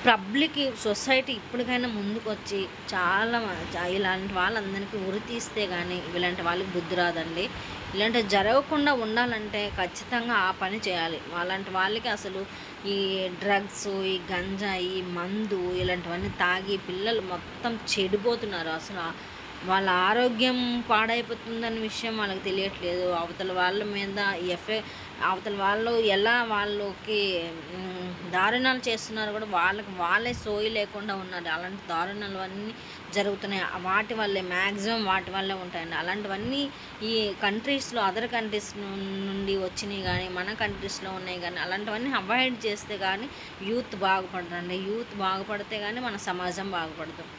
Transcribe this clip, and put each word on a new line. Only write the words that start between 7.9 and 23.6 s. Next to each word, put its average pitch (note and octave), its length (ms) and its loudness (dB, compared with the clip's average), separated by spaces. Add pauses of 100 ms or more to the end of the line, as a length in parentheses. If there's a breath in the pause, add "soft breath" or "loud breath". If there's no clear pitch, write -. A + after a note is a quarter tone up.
ఇలాంటివి A3 380 2
జరగకుండా C#4 640 6
ఉండాలంటే A3 760 0
ఖచ్చితంగా A#3 640 -2
ఆ F#3+ 180 6
పని F#3+ 260 -2
చేయాలి. E3 440 0 (140)
అలాంటి F#3 360 -2
వాళ్ళకి G#3 380 2
అసలు G3 320 -4 (440 loud breath)
ఈ G3+ 120 0 (420)
డ్రగ్స్, G3+ 480 0 (180)
ఈ F#3+ 220 0
గంజాయి, F#3+ 760 -2 (120)
మందు G3 480 -2 (120)
ఇలాంటివన్నీ F3+ 560 0 (100)
తాగి F#3+ 380 2
పిల్లలు G3+ 440 0
మొత్తం F#3+ 580 -4 (100)
చెడిపోతున్నారు. G3+ 800 0
అసలు E3 300 -4
ఆ-, E3 160 -4 (500 loud breath)
వాళ్ళ F#3+ 240 4 (100)
ఆరోగ్యం A#3+ 580 6 (240)
పాడైపోతుందన్న A3+ 1000 2
విషయం A3 380 -2
వాళ్ళకి G3 220 0
తెలియట్లేదు. F#3+ 720 0
అవతల F3 400 -2
వాళ్ళ F#3 320 4